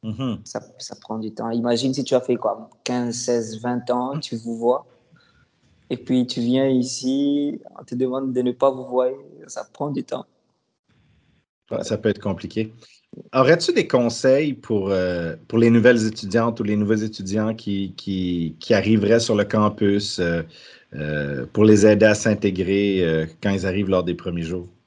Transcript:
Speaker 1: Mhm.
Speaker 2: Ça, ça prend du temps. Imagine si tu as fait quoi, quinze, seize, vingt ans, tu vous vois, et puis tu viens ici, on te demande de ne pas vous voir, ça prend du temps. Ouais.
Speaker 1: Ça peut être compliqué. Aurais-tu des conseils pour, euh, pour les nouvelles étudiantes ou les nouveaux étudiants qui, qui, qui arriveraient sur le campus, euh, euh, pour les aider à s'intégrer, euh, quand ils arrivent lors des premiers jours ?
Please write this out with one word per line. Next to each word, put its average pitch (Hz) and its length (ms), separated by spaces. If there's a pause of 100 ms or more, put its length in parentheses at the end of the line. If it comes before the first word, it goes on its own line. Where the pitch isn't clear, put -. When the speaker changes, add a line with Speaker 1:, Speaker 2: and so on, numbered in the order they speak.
Speaker 1:
Mhm. 113 420
Speaker 2:
Ça, - 160 (180)
ça - 220
prend 113 180
du 110 140
temps. 113 180
Imagine 120 440
si 131 80
tu 127 140
as 123 40
fait 127 140
quoi, 110 340 (140)
quinze, 120 320
seize, 110 460
vingt 123 300
ans, 127 280
tu - 180
vous 113 200
vois, 123 300 (1000)
et 127 80
puis 127 300
tu 123 140
viens 127 280
ici, 135 920 (180)
on - 60
te - 100
demande 131 380
de 123 100
ne 123 100
pas 139 200
vous 127 140
voir, 127 240 (360)
ça - 260
prend 147 180
du 135 120
temps. - 240 (1400)
Ouais. - 120
Speaker 1:
Ça 110 140
peut 107 120
être 104 120
compliqué. 104 520 (600)
Aurais-tu 160 400
des 247 140
conseils 135 680
pour, 101 360
euh, 90 460 (120)
pour 113 100
les 117 120
nouvelles 117 360
étudiantes 113 540
ou 113 40
les 104 120
nouveaux 107 180
étudiants 107 600
qui, 98 420
qui, 90 640
qui - 160
arriveraient 104 460
sur 113 160
le 101 80
campus, 104 760
euh, 85 240 (520)
euh, 73 580
pour 107 120
les 107 220
aider 107 200
à 104 80
s'intégrer, 98 920
euh, 80 220 (160)
quand 101 80
ils 98 160
arrivent 95 220
lors 92 160
des 87 100
premiers 85 280
jours ? 87 240 (200)